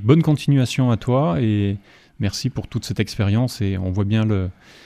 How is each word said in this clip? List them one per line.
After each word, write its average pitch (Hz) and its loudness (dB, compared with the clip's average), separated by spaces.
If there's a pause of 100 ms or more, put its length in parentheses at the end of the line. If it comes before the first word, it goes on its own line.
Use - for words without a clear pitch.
bonne 135 4
continuation 135 2
à 110 2
toi 143 0
et 104 0 (420)
merci 110 -4
pour - -8
toute - -6
cette - -4
expérience 110 -2
et 98 -2
on 92 -4
voit 98 0
bien 110 0
le, 98 0 (360)